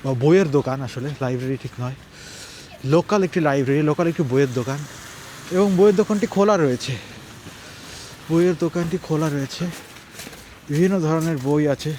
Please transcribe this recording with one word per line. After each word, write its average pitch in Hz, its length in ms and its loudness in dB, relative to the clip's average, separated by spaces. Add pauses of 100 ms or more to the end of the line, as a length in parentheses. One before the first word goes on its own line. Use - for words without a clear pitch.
বা 135 100 -2
বইয়ের 156 380 4
দোকান, 135 300 0
আসলে 127 280 -8 (120)
লাইব্রেরি 127 400 -4
ঠিক - 180 -10
নয়, 127 160 -6 (880)
লোকাল 175 380 2
একটি 180 160 0
লাইব্রেরি, 139 420 2
লোকাল 151 260 2
একটি 165 160 -2
বইয়ের 131 300 2
দোকান। 127 240 -4 (720)
এবং 190 240 2
বইয়ের 196 200 6
দোকানটি 208 320 2
খোলা 202 300 4
রয়েছে, 131 380 0 (1300)
বইয়ের 170 300 4
দোকানটি 170 380 -2
খোলা 156 320 0
রয়েছে, 143 360 -4 (1040)
বিভিন্ন 180 300 2
ধরনের 160 440 0
বই 147 240 2
আছে। 147 320 -2